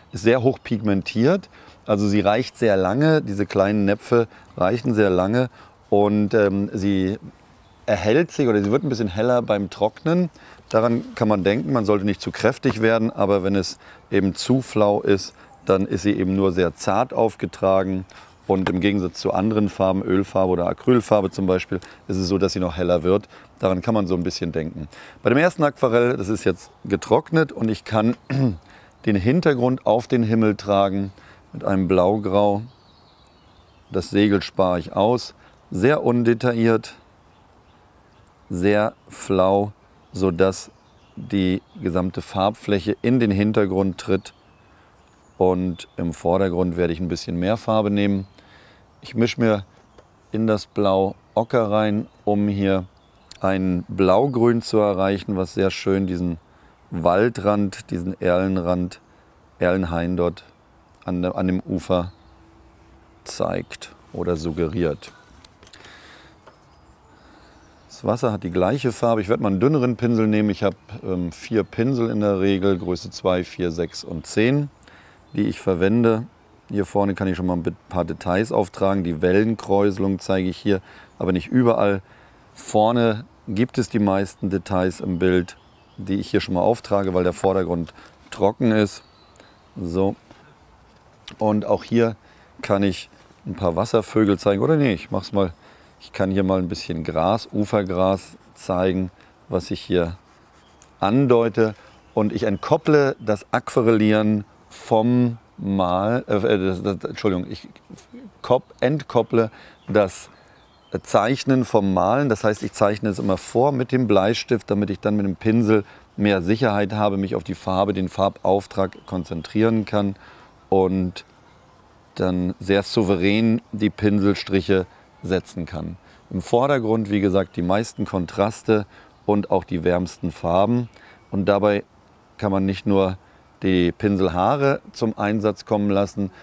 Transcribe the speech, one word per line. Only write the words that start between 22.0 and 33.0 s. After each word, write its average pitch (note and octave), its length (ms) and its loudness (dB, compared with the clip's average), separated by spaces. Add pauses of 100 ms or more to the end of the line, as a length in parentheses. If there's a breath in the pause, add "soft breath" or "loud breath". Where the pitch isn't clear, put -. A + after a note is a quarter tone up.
ist F#2+ 80 -4
es F#2+ 100 -2
so, F#2+ 100 0
dass F#2 160 2
sie G#2 60 -6
noch F2 180 -4
heller F2 280 0
wird. F#2+ 240 2 (320 loud breath)
Daran F#2 200 0
kann A2+ 140 -2
man G2+ 140 0
so F#2 80 0
ein F2 80 -2
bisschen F2 260 -6
denken. D#2 380 -6 (340 loud breath)
Bei - 80 2
dem B2 80 4
ersten E3+ 240 2
Aquarell, B2 540 2
das F#2+ 120 -6
ist G#2 140 -2
jetzt - 300 -2 (120)
getrocknet C3+ 680 0
und - 160 -2
ich G#2+ 160 -4
kann A2+ 320 0 (120)
<clears throat> C3 300 0 (480 loud breath)
den A2 80 2
Hintergrund B2+ 720 2
auf A2+ 220 2
den A#2+ 160 2
Himmel A2 320 2
tragen G2 560 0 (400 loud breath)
mit - 120 -12
einem F#2+ 220 0
Blaugrau. G2+ 760 0 (1300)